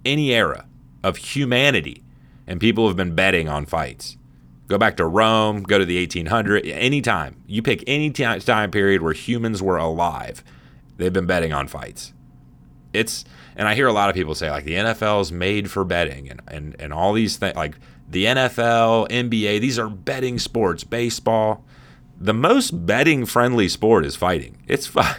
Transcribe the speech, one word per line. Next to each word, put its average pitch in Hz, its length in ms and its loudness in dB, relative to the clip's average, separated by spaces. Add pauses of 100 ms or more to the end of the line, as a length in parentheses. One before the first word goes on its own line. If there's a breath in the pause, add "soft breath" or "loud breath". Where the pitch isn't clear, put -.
any 143 300 0
era 101 340 0 (360)
of 95 120 0
humanity, 123 880 0 (420 soft breath)
and 90 140 -6
people 110 280 4
have 92 100 0
been 90 180 -2
betting 92 320 2
on 73 180 -4
fights. - 520 -6 (500 soft breath)
Go 101 100 0
back 107 200 2
to 85 80 2
Rome, 107 580 2
go 98 160 4
to 95 60 4
the 87 120 -2
eighteen 87 280 -4
hundred, 104 420 0
anytime. 101 800 -2
You 107 140 -4
pick 113 260 0
any 147 240 -2
ti-, 117 300 -2
time 107 280 2
period 98 320 4
where 80 120 0
humans 113 500 -4
were 92 140 2
alive, 80 640 -2 (540 loud breath)
they've 90 160 0
been 92 120 0
betting 85 280 0
on 69 140 -4
fights. - 460 -14 (800)
It's, 110 320 -2 (320 loud breath)
and 107 120 0
I 104 80 2
hear 139 120 4
a 117 60 4
lot 101 160 4
of 90 60 0
people 78 200 -2
say, 78 140 -4
like, 71 160 -6
"The 78 100 -4
N 104 120 0
F 113 140 -2
L 104 200 2
is 85 100 -4
made 95 400 -2
for 98 140 0
betting," 73 440 -2
and, 64 200 -18
and, 73 300 -12
and 73 120 -10
all 90 220 0
these 110 240 0
things, 95 180 -4
like, 78 220 -6 (320 loud breath)
the 90 180 0
N 127 100 2
F 127 220 0
L, 113 500 4
N 123 200 -2
B 110 180 0
A, 104 120 2
these 120 200 -2
are 110 80 -4
betting 120 520 -6
sports, 98 440 -2
baseball. 113 800 -2 (580 loud breath)
The 107 120 0
most 170 520 2
betting-friendly 120 840 2
sport 107 360 4
is 69 120 -6
fighting. 87 400 -2 (100)
It's - 200 -2
fu-, - 120 -2 (180)